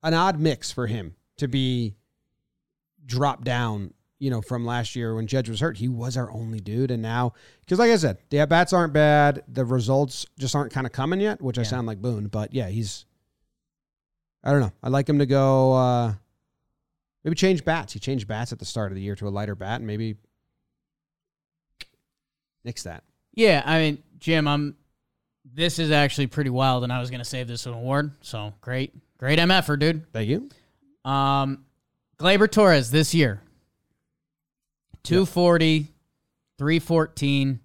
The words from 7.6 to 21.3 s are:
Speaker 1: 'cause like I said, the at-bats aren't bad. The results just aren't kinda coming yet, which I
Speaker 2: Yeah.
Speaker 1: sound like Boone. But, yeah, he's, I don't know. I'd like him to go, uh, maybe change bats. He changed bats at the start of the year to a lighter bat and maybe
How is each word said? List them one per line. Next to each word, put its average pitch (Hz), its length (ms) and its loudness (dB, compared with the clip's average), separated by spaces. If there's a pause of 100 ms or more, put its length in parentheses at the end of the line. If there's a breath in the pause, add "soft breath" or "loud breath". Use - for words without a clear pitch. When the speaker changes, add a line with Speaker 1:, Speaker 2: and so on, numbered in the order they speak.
Speaker 1:
'cause 185 120 0
like 233 120 6
I 233 40 6
said, 143 220 0 (120)
the 143 100 0
at-bats 165 340 4
aren't 175 180 2
bad. 147 560 4
The 127 160 -4
results 127 640 0 (120)
just 135 180 -4
aren't 143 180 -2
kinda 131 160 -4
coming 165 320 -2
yet, 208 200 -2
which 127 160 -4
I 123 40 -2
Speaker 2:
Yeah. 110 60 -2
Speaker 1:
sound 123 200 -4
like 107 140 -8
Boone. 107 260 -4
But, 107 260 -6
yeah, 120 140 -4
he's, 104 380 -6 (1400)
I 135 80 0
don't 143 100 4
know. 107 120 -2 (100)
I'd 123 80 -2
like 139 160 0
him 147 120 2
to 143 60 4
go, 135 480 4
uh, 123 400 2 (1120)
maybe 160 120 -2
change 185 280 2
bats. 160 300 -4
He 104 60 -10
changed 123 280 -6
bats 110 240 -6
at 117 80 -12
the - 60 -12
start 104 260 -6
of 98 60 -10
the 98 40 -8
year 101 140 -6
to 104 120 -8
a - 20 -4
lighter 101 260 -6
bat 95 240 -6
and 117 80 -10
maybe 107 280 -6 (2500)